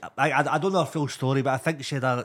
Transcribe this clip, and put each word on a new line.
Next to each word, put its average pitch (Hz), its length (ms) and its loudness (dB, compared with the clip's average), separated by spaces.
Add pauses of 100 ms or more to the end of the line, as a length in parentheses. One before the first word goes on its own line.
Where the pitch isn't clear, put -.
(180)
I, 143 140 2
I, 139 240 2
I - 20 4
don't 185 140 -2
know 185 140 4
her - 40 -6
full 147 200 -2
story, 135 320 0
but 131 120 0
I 131 40 0
think 143 260 -4
she 147 120 -6
had 127 100 -4
a, 123 200 0